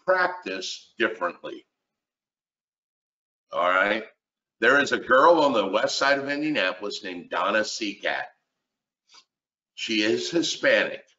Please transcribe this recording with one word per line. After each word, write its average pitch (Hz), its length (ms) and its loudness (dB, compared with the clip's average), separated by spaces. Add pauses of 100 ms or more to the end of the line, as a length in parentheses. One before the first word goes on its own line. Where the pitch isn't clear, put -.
practice 175 920 -4
differently. 87 680 -6 (1900)
All 87 160 0
right. 101 340 2 (560)
There 127 200 4
is 131 120 0
a 123 60 0
girl 156 440 6
on 139 120 2
the 104 120 2
west 107 320 -2
side 139 220 2
of 135 100 -6
Indianapolis 117 720 -4
named 87 260 -12
Donna 95 320 0
Seacat. 95 640 -6 (1500)
She 110 280 -2
is 117 260 -2
Hispanic. 135 760 0 (160)